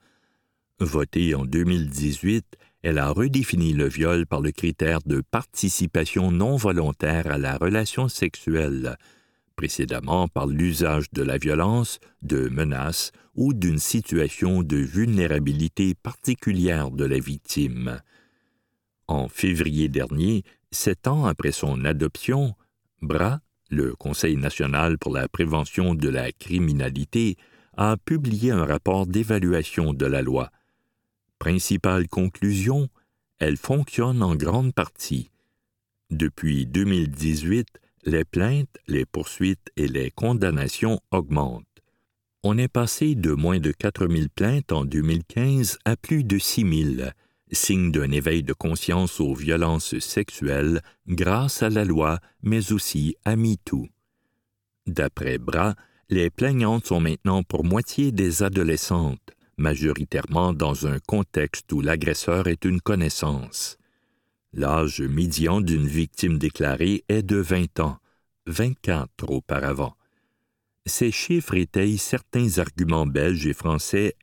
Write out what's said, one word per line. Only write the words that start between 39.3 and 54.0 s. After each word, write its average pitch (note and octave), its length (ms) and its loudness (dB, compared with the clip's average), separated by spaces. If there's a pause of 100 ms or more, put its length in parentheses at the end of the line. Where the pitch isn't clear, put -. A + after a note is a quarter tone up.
et D2 100 0
les C2 240 -4
condamnations G2 880 0 (120)
augmentent. D2 540 -2 (800)
On G#2+ 140 2
est B2+ 100 2
passé C3 480 0
de E2 160 2
moins E2 280 2
de D2+ 120 0
quatre F#2+ 360 0
mille D#2+ 220 2
plaintes C3 420 0
en D2 120 0
deux C#2+ 180 -2
mille E2 220 2
quinze B2+ 640 0
à A2+ 100 2
plus D3+ 280 0
de G2 140 2
six - 260 0
mille, C#2+ 500 0 (380)
signe F2+ 400 2
d'un C#2+ 200 2
éveil D2+ 320 2
de C2 100 -2
conscience F2 640 -2
aux C#2+ 140 0
violences D#2+ 640 0
sexuelles D2+ 840 0 (260)
grâce F#2 560 0
à A2 60 2
la G#2+ 160 2
loi, D#2+ 340 2 (220)
mais G#2+ 300 0
aussi D#2 440 0 (100)
à A2 100 2
metoo. A2+ 520 0 (1000)